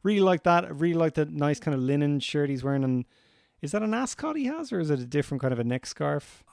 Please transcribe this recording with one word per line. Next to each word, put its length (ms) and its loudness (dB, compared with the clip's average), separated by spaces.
really 180 2
like 220 4
that. 320 2
Really 200 0
like 200 2
the 120 2
nice 340 0
kind 160 -2
of 40 0
linen 380 2
shirt 320 -2
he's 140 -4
wearing. 180 0
And 220 0
is 80 -6
that 140 -2
an 100 -2
ascot 400 -4
he 120 -4
has, 260 -6
or 80 -2
is 100 0
it 80 2
a 80 -6
different 360 -2
kind 100 0
of 80 -2
a 40 0
neck 220 -4
scarf? 560 -6